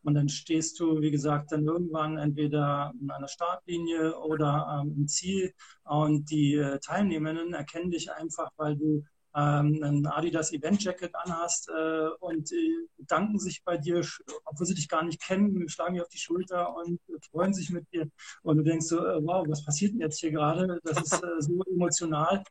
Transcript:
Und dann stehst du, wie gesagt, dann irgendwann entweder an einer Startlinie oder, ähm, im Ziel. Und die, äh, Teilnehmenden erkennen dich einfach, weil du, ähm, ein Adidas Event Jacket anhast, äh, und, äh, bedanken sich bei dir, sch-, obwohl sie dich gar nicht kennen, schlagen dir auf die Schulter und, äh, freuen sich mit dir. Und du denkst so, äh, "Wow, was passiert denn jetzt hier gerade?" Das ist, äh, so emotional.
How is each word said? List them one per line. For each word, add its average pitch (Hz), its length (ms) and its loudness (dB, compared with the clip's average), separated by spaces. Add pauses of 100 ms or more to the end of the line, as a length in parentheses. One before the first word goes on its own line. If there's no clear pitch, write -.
Und 147 140 4
dann 147 140 4
stehst - 500 -2
du, 160 220 2
wie 151 100 2
gesagt, 147 400 0
dann 151 140 2
irgendwann 156 520 0
entweder 147 680 0
an 139 240 -8
einer 139 160 -8
Startlinie 165 920 -2
oder, 151 640 0
ähm, 147 160 -2
im 143 100 2
Ziel. 185 460 -2 (300)
Und 151 480 2
die, 147 240 4
äh, 139 240 0
Teilnehmenden 165 720 0
erkennen 165 380 -6
dich 160 200 -4
einfach, 156 440 -6
weil 151 220 0
du, 151 260 2 (320)
ähm, 147 480 4
ein 143 240 2
Adidas 160 460 0
Event 160 300 2
Jacket 180 300 -4
anhast, 170 560 -4
äh, 160 380 0 (140)
und, 165 300 -4
äh, 165 360 0 (100)
bedanken 196 400 0
sich 175 260 -4
bei 175 140 -2
dir, 170 240 0
sch-, - 200 -6 (240)
obwohl 156 200 -4
sie 185 100 0
dich 151 120 -4
gar 160 160 0
nicht 165 180 -4
kennen, 190 460 2
schlagen 170 260 -2
dir 175 100 -2
auf 170 60 -8
die - 80 -16
Schulter 175 560 -2
und, 170 260 -4 (100)
äh, 160 100 -10 (100)
freuen 185 240 0
sich 175 160 -4
mit 170 220 -4
dir. 160 180 -4 (340)
Und 156 140 6
du 151 60 6
denkst 160 240 2
so, 170 180 0
äh, 175 180 0
"Wow, 175 240 2
was 151 160 -2
passiert 196 300 0
denn 233 60 -2
jetzt 156 200 -2
hier 160 120 -2
gerade?" 165 520 2
Das 160 160 -2
ist, 170 220 0
äh, 170 200 -2
so 175 300 2
emotional. 170 800 2